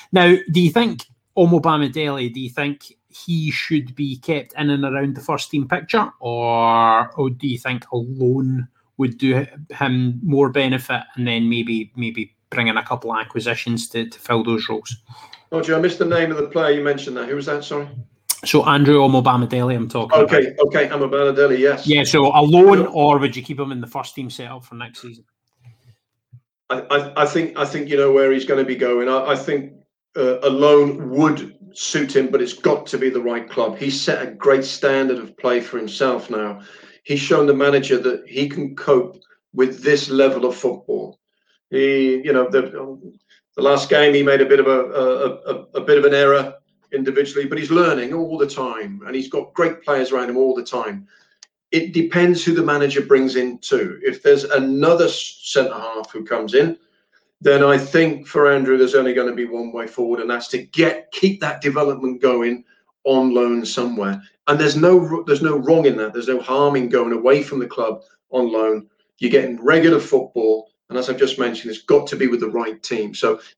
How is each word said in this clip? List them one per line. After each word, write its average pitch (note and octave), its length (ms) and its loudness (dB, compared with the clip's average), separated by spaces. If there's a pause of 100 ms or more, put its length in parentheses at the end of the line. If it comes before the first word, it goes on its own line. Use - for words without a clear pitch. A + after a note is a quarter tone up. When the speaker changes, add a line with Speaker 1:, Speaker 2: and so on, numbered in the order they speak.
(120)
Speaker 1:
Now, F3+ 240 6 (160)
do E3 80 4
you F3 100 4
think A3+ 360 -2 (300)
Omo E3+ 240 4
Bamadeli, C#3+ 720 -2
do B2 60 -12
you C3 100 -10
think C#3+ 460 -8 (140)
he D#3+ 420 -6
should C3 460 -4
be C3+ 220 -8
kept C#3+ 380 -6
in D3 140 -2
and C#3+ 140 -2
around C#3 320 -4
the - 40 -14
first - 300 -6
team C#3+ 160 -4
picture, F3+ 420 -2 (120)
or, A#2 960 2
or C3+ 100 0
do B2+ 200 -6
you A#2+ 100 -6
think B2 320 -8
a B2 60 -6
loan B2+ 720 -2 (300)
would B2+ 200 -2
do C3 260 0 (260)
him B2+ 520 -2
more C#3 280 2
benefit, C3 500 -2 (160)
and B2 100 -4
then A#2 220 0
maybe, A#2 480 -4
maybe A2 360 -8 (180)
bring A#2 180 -2
in A2 80 -2
a G#2+ 80 -4
couple A#2+ 280 -8
of A2 60 -4
acquisitions A2+ 680 -6
to, A#2 200 -8
to - 120 -20
fill A2+ 240 -2
those A2+ 240 -2
roles? A2 260 -8 (560)
Speaker 2:
Roger, D#3+ 240 -2
I D#3+ 60 2
missed E3+ 180 0
the F3 60 0
name E3 260 0
of D#3 60 -4
the D3 100 -2
player D#3 240 0
you C#3+ 140 2
mentioned C#3 320 -4
there. A#2+ 100 -8
Who C3+ 80 -6
was C#3+ 120 -8
that, D3 180 -6
sorry? C#3+ 240 -8 (560)
Speaker 1:
So D3 200 2
Andrew D3 340 6
Omo C3 260 4
Bamadeli, B2 500 0
I'm A2+ 140 -6
talking A2+ 320 -2
Speaker 2:
Okay, C#3+ 320 4
Speaker 1:
about. D3 160 2
Speaker 2:
okay, D3 180 0
Omo C#3 240 -4
Bamadeli, C#3 480 2
yes. C3+ 260 0
Speaker 1:
Yeah, D3 200 2
so C#3+ 220 4
a D3 160 4
loan, F3+ 360 8
Speaker 2:
Sure. F#3 120 2
Speaker 1:
or D3 280 4
would C3+ 160 -2
you C3 80 -10
keep C3 160 -12
him C#3 140 -6
in B2 80 -8
the A#2+ 80 -14
first - 260 -12
team C3 160 -12
setup B2 340 -16
for B2 120 -20
next A#2 260 -18
season? A#2 220 -20 (1500)
Speaker 2:
I, B2+ 100 -6 (100)
I, C#3+ 320 0
I D3 40 2
think, D#3+ 320 -2
I D3 60 0
think C#3+ 240 -8
you D3 80 -2
know C#3 160 4
where C3+ 200 4
he's C3 120 -2
gonna C3+ 200 0
be B2 120 -6
going. B2 320 0
I, C3 220 0
I C3+ 60 2
think, C#3 360 -6 (440)
uh, B2+ 260 0
a C#3+ 80 4
loan C#3+ 600 4
would D3+ 460 0 (160)
suit - 420 -6
him, C3 160 2
but G#2+ 100 2
it's B2 120 -4
got C#3+ 340 0
to C3 120 -6
be C3 120 0
the B2 100 -4
right A#2 300 -6
club. A2+ 260 -4
He's C#3 240 -6
set - 220 -2
a B2+ 80 -10
great C3+ 340 0
standard C3+ 540 -2
of G#2+ 180 -16
play B2 240 -2
for A#2+ 160 -12
himself A#2 540 -4
now. G#2 300 -8 (420)
He's C#3+ 180 -6
shown D3 260 2
the C#3+ 80 4
manager C3+ 440 2
that B2 300 -2
he C#3 200 -4
can C#3 280 -8
cope - 440 0 (320)
with C3 300 -2
this C#3+ 260 0
level C3 380 2
of B2 80 -2
football. - 640 -6 (520)
He, C3+ 540 0
you D3 80 0
know, B2+ 160 2
the, C3+ 520 -4 (560)
the C#3 60 -4
last C#3 280 2
game D3 240 6
he C#3 80 4
made C#3 180 4
a C3+ 60 4
bit C3+ 140 6
of C3 80 4
a, B2+ 240 2
a, B2+ 420 0
a, - 400 -10
a C#3 60 -2
bit D3 180 4
of C#3 60 2
an C#3+ 100 6
error, C#3 400 4 (400)
individually, C#3 520 -2
but C3+ 120 -6
he's D3 120 -6
learning D#3 440 0
all E3 240 -6
the C#3+ 80 2
time, A2 600 -10
and B2 80 -10
he's C3+ 140 -6
got C#3 260 -8
great E3 280 -2
players C3 300 -2
around B2 180 -4
him B2 60 -4
all C3 180 2
the A#2+ 100 -8
time. G#2+ 420 -8 (640)
It D#3+ 200 -2
depends F3 520 2
who E3 100 2
the E3 80 0
manager C#3+ 400 0
brings C3 340 2
in B2 220 -4
too. G#2+ 440 -4
If B2+ 200 -4
there's C#3 220 4
another C#3+ 600 2
s-, - 360 -8
centre B2+ 320 -2
half A2 380 -10
who A2 120 -12
comes A2 300 -6
in, D#3+ 240 2 (600)
then C#3+ 240 4
I C#3 120 4
think C#3+ 500 0
for D3 240 4
Andrew, C3 280 2
there's B2+ 160 4
only B2+ 180 4
gonna B2 220 -2
be A#2+ 100 -4
one A#2 280 -10
way A#2 140 -10
forward, A#2 340 -4
and A2+ 100 -6
that's A#2+ 180 -6
to B2+ 140 -6
get, - 500 -2
keep G3 280 0
that D3 200 -8
development C3+ 640 -2
going A#2+ 420 0 (400)
on C3 300 2
loan A#2+ 320 0
somewhere. G#2 560 -6 (240)
And C#3+ 120 2
there's C#3+ 180 0
no F3 240 6
r-, D#3+ 260 -4
there's C#3 160 2
no D3+ 160 0
wrong D3+ 280 2
in A#2+ 100 2
that. G#2+ 160 -6
There's A#2+ 160 -6
no B2+ 120 0
harm C#3 360 2
in B2 120 -2
going A#2+ 240 0
away B2+ 300 2
from C#3 160 -8
the A#2+ 80 -6
club G#2+ 360 -6 (280)
on B2 220 -2
loan. A2 340 -2 (320)
You're A#2+ 120 -2
getting B2 320 0
regular D#3+ 380 4
football, A2 680 -2 (180)
and B2 100 -6
as B2+ 120 -6
I've B2+ 80 -6
just C3+ 200 0
mentioned, A#2+ 320 -4
it's A2 120 -14
got C#3+ 260 2
to C#3+ 80 -8
be C3 120 0
with A#2 120 -2
the A2 100 -4
right A2 320 -6
team. G#2+ 320 -6
So A2 260 -2 (180)